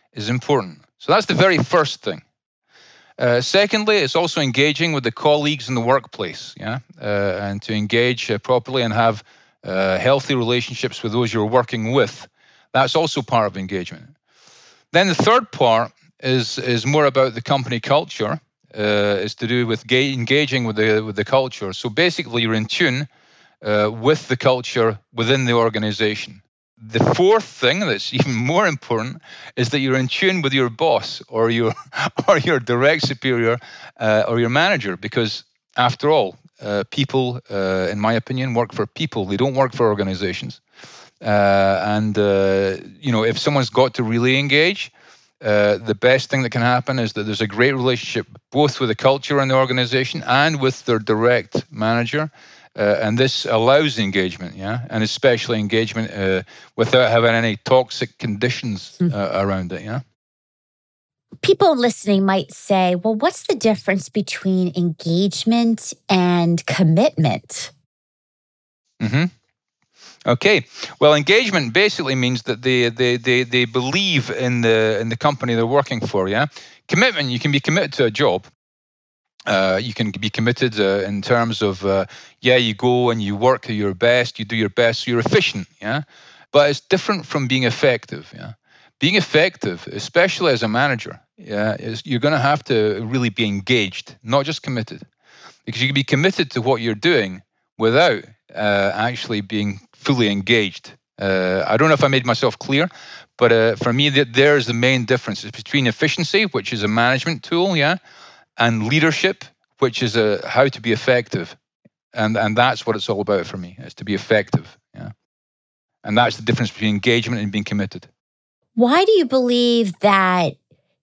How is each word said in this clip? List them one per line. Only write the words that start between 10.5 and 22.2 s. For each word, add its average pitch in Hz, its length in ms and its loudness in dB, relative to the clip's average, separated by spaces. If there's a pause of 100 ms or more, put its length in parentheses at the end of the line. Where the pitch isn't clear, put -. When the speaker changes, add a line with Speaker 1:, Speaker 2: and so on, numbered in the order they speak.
Speaker 1:
with 110 80 -4
those 113 220 0
you're 107 120 0
working 117 460 0
with. 123 360 0 (460)
That's 131 220 2
also 160 280 0
part 110 240 0
of 92 100 -8
engagement. 92 580 -10 (760)
Then 185 160 4
the 170 80 0
third 220 360 2
part 117 400 2 (280)
is, 127 400 -2
is 117 260 -2
more 147 200 2
about 131 280 2
the 113 80 -8
company 123 380 -2
culture, 143 600 -2 (380)
uh, 107 40 -4 (420)
is 107 120 -6
to 117 120 -6
do 123 180 0
with 113 220 -4
ga-, 139 260 0
engaging 131 520 0
with 107 100 -4
the, 107 280 2
with 107 120 -8
the 101 100 -4
culture. 127 480 -2
So - 160 -8
basically, 123 540 -2